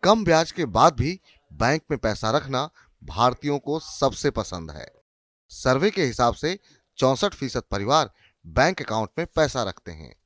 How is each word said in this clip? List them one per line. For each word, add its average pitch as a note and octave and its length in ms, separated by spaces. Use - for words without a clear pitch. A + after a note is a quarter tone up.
कम G#3+ 220
ब्याज E3 280
के F3 120
बाद B2+ 300
भी C#3 260
बैंक A#2+ 380
में C#3 100
पैसा A2 300
रखना C#3 400
भारतीयों B2+ 560
को D3 220
सबसे - 500
पसंद F2+ 400
है। D2 200
सर्वे C3+ 420
के F#3 140
हिसाब A#2+ 300
से F3+ 240
चौसठ C3+ 360
फीसद B2+ 360
परिवार A2 400
बैंक C#3 360
अकाउंट A2 360
में E3+ 80
पैसा D3 360
रखते F#2+ 300
हैं। D#2 220